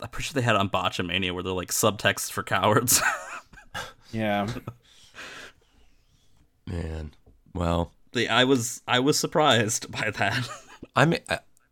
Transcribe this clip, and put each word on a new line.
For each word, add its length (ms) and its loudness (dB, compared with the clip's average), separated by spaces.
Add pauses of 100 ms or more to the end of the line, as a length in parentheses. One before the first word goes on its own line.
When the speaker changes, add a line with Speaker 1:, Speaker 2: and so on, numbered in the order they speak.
Speaker 1:
I'm 80 -10
pretty 180 -8
sure 60 -10
they 120 -2
had 100 4
it 40 4
on 100 0
Botchamania, 640 -2
where 100 -6
they're 100 -4
like, 180 -6
"Subtext 600 0
for 120 -6
cowards." 640 4
<laughs> 60 2 (1000)
Speaker 2:
Yeah. 360 0 (2250)
Speaker 3:
Man. 460 -8 (400)
Well. 400 0 (200)
Speaker 1:
They, 140 0
I 160 4
was, 440 2
I 120 4
was 180 4
surprised 720 2
<laughs> 20 -14
by 180 -4
that. 380 -2 (460)
Speaker 3:
I'm, 180 4 (160)
uh, 80 -2 (340)